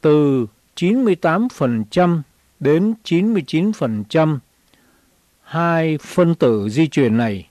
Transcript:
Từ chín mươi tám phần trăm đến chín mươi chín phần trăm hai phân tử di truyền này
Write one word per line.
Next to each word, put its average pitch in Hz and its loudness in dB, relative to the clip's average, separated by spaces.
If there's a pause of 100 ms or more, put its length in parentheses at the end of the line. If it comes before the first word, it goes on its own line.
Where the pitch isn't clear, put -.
Từ 143 2 (280)
chín 226 0
mươi 202 2
tám 180 -2
phần 120 -2
trăm 175 0 (380)
đến 165 2 (100)
chín 185 0
mươi 190 -2
chín 185 -2
phần 110 -4
trăm 156 0 (1040)
hai 165 -2
phân 170 0
tử 110 0
di 147 0
truyền 120 0
này 107 -4